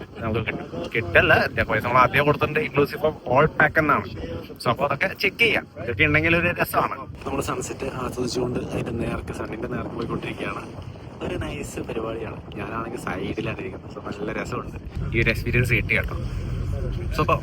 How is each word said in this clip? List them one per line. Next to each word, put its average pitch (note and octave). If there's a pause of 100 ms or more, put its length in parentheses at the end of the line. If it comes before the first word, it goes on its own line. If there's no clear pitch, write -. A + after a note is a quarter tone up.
(180)
നമുക്ക് A2+
കിട്ടും. -
കിട്ടല്ല, C#3+
പൈസ A2
നമ്മൾ A#2+
ആദ്യം B2+
കൊടുത്തിട്ടുണ്ട്, D3
inclusive C#3+
of D#3 (200)
all C#3+ (120)
pack D#3
എന്നാണ്. C#3+ (600)
So B2+
അപ്പൊ A#2+
അതൊക്കെ C#3+ (100)
ചെക്ക് F#3+
ചെയ്യാം, G#3 (180)
ഇതൊക്കെ C3+
ഉണ്ടെങ്കിൽ D#3
ഒരു E3+
രസമാണ്. E3 (260)
നമ്മൾ C#3
സൺസെറ്റ് C3
ആസ്വദിച്ചുകൊണ്ട് B2
അതിന്റെ -
നേർക്ക്, A2+
സണ്ണിന്റെ A2
നേർക്ക് A#2
പോയിക്കൊണ്ടിരിക്കുകയാണ്. - (380)
ഒരു E3+
നൈസ് -
പരിപാടിയാണ്. A2+ (200)
ഞാനാണെങ്കിൽ A2+
സൈഡിലാണ് G2+
ഇരിക്കുന്നത്. F#2
So, G2+
നല്ല A2
രസമുണ്ട്. G#2+ (400)
ഈ A2+
ഒരു A2+
എക്സ്പീരിയൻസ് -
കിട്ടി G2+
കേട്ടോ. - (1000)
So, -
അപ്പൊ D#3+